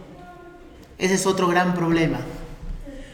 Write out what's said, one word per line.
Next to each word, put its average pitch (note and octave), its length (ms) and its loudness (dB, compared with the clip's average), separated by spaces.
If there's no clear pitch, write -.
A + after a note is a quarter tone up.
Ese F#3 180 2
es F#3+ 120 2
otro F#3 200 4
gran F3 280 4
problema. E3 460 2